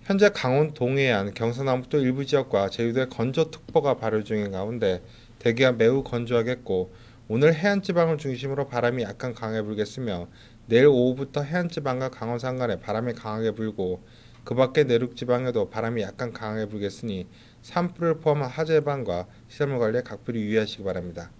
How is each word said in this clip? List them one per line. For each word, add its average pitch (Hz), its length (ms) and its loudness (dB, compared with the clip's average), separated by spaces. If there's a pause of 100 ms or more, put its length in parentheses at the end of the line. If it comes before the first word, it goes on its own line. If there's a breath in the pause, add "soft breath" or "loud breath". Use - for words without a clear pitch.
(100)
현재 196 180 6
강원 147 460 2
동해안, 123 600 2
경상남북도 127 640 0
일부 131 260 0
지역과 110 440 2
제주도에 117 340 0
건조특보가 135 920 0
발효 107 260 -2
중인 104 260 -2
가운데 98 520 -2 (360 loud breath)
대기가 123 320 4
매우 120 320 4
건조하겠고 117 880 -2 (360 loud breath)
오늘 143 260 4
해안지방을 170 640 0
중심으로 135 480 -4
바람이 120 380 0
약간 110 300 -6
강해 110 280 -4
불겠으며 104 640 -4 (400 loud breath)
내일 120 200 8
오후부터 131 560 4
해안지방과 143 680 -2
강원 117 320 -6
산간에 123 400 -2
바람이 113 320 -4
강하게 110 400 -2
불고 104 500 -4 (400 loud breath)
그 120 140 -4
밖에 131 260 4
내륙지방에도 123 880 0
바람이 113 320 -4
약간 110 300 -8
강하게 107 340 -6
불겠으니 101 640 -6 (340 loud breath)
산불을 170 560 -2
포함한 147 320 0
화재 156 260 0
예방과 123 520 0 (180 loud breath)
시설물 139 320 -2
관리에 117 240 0
각별히 113 380 -8
유의하시기 107 420 0
바랍니다. 87 580 -6